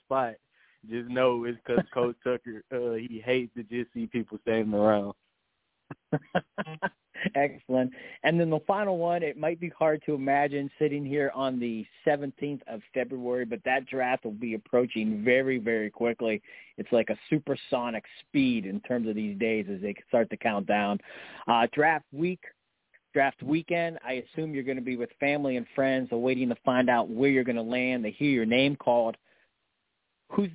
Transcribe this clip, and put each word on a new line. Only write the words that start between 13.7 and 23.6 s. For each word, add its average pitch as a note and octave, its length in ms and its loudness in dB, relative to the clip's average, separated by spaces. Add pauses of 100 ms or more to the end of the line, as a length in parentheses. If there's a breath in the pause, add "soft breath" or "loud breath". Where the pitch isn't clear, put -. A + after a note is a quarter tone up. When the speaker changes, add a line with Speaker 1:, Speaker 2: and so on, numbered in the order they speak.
Speaker 2:
draft C3 380 -2
will A2 80 -6
be A2 240 -6
approaching A2 680 0
very, B2+ 360 2
very G#2+ 320 -2
quickly. A2+ 500 -2 (360 loud breath)
It's G#2 140 -8
like A2+ 200 4
a G#2+ 60 -4 (120)
supersonic A#2+ 720 -2 (180)
speed B2 440 2
in G2 160 -4
terms A#2+ 260 -2
of G#2+ 80 -2
these G#2 220 -4
days A2 340 0
as F#2 100 -8
they G2+ 120 -4 (140)
start A#2 240 2
to G#2+ 60 -8
count G2+ 280 -2
down. G2+ 340 2 (480 loud breath)
Uh, A#2 260 4
draft D3+ 380 2
week, F3 300 -4 (720)
draft C#3 300 2
weekend, E3 600 -2